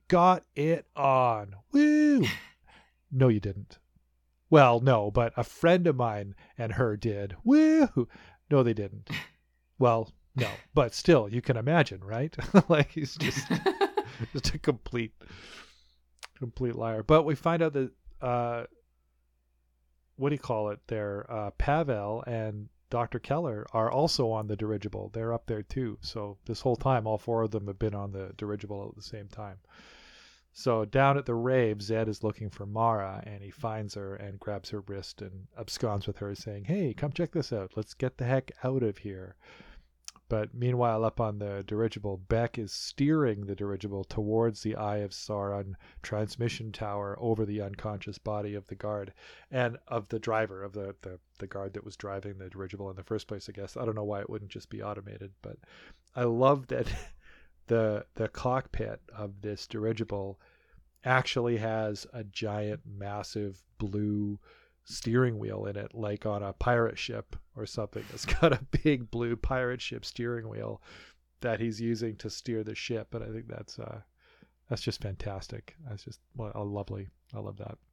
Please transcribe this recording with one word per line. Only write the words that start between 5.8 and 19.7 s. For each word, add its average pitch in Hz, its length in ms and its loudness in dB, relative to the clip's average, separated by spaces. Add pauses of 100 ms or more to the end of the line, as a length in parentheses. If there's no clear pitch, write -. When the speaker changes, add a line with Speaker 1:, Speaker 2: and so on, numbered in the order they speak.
Speaker 1:
of 147 100 4
mine 104 380 -2 (220)
and 113 160 -4
her 110 240 2
did. 101 480 -4
Woo!" 302 640 8 (420)
"No, 139 120 8
they 120 120 4
didn't." 104 360 -8 (680)
"Well, 117 320 4 (260)
no, 123 120 0 (260)
but 131 200 4
still, 127 340 6
you 117 140 0
can 127 140 2
imagine, 120 480 2
right?" 117 300 -4 (180)
<laughs> 196 160 10
Like, 151 240 4
he's 147 240 -6
just, 135 300 -2 (460)
Speaker 2:
<laughs> - 400 -4
Speaker 1:
just - 220 -2
a 156 40 -4
complete, 120 540 0 (1300)
complete 120 380 -4
liar. 113 260 -2
But 156 220 8
we 151 100 2
find 165 280 2
out 160 100 2
that, 135 180 0 (320)
uh, 120 420 -2 (1500)